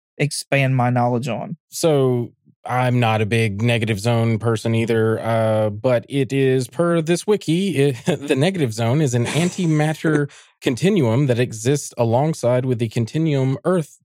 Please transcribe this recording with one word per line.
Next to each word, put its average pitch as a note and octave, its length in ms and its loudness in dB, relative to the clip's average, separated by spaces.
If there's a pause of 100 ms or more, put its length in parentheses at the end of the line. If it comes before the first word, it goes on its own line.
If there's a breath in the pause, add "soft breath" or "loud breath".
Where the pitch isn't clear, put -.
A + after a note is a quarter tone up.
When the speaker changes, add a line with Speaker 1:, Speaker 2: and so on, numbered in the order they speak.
(180)
Speaker 1:
expand C#3 580 0
my B2 140 2
knowledge B2 380 0
on. - 300 -8 (120)
Speaker 2:
So, C3 640 0 (360)
I'm B2 320 2
not A2 220 2
a G#2+ 60 0
big A2 340 0
negative A2+ 380 0
zone A2+ 400 0
person A2+ 340 -2
either, A2+ 460 2
uh, A2 500 0
but A2 400 0
it C3+ 240 -2
is C3 340 2
per E3+ 360 0
this E3+ 240 -2
wiki, F#3+ 500 0
it, C#3 280 0
<laughs> C#3+ 220 -2
the D3 80 2
negative D3 380 0
zone A#2 280 0
is C3+ 120 0
an A#2+ 120 0
antimatter D#3 1040 0 (140)
Speaker 3:
<laughs> - 160 -20
Speaker 2:
continuum C#3+ 680 2
that A#2+ 100 2
exists B2 580 -2
alongside B2+ 680 0
with B2 140 -2
the A#2+ 100 -2
continuum C3+ 760 -2
Earth F3 400 -2